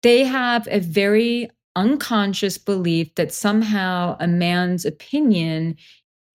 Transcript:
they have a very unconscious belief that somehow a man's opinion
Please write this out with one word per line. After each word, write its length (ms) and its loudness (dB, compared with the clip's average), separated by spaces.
they 220 6
have 460 -2
a 80 0
very 720 0
unconscious 800 0
belief 600 -2
that 160 -2
somehow 880 0
a 80 -2
man's 560 0
opinion 920 -2